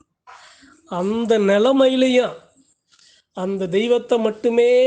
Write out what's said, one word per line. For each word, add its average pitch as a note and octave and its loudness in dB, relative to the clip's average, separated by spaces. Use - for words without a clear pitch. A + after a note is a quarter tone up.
அந்த G#3 -4
நிலைமையிலையும் B3+ 2
அந்த F#3+ -6
தெய்வத்தை A#3 -2
மட்டுமே A#3 0